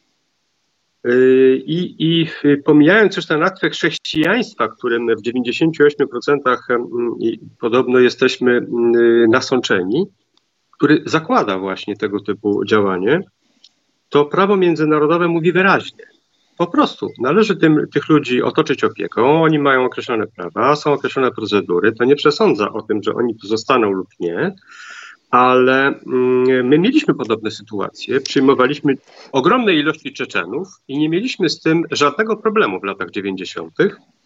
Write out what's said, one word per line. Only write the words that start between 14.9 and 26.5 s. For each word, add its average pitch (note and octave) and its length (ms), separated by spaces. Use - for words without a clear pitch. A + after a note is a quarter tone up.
mówi E3+ 240
wyraźnie. F3+ 520
Po E3+ 100
prostu G3 420
należy F3+ 380
tym, D3+ 360
tych - 160
ludzi C#3+ 340
otoczyć - 420
opieką, A#2 580
oni D#3 160
mają C3+ 260
określone A2+ 420
prawa, G#2 500
są D3 160
określone C3 380
procedury, G2+ 640
to A2+ 120
nie C#3 120
przesądza D3 560
o G#2+ 100
tym, G#2+ 200
że G#2 120
oni A#2 220
tu G#2+ 100
zostaną A2 440
lub F#2 180
nie, F#2+ 340
ale, B2+ 560
mm, B2+ 800